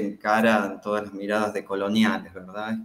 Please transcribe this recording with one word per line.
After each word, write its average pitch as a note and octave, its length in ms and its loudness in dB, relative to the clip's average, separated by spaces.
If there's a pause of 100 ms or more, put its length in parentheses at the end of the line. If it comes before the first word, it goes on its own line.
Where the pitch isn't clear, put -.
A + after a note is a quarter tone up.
encaran G#2+ 760 2
todas G#2 220 -2
las G2+ 100 -12
miradas G#2 400 -2
de G2 100 -4
coloniales, G2 680 0
¿verdad? G2 400 -8
Es A2 100 -6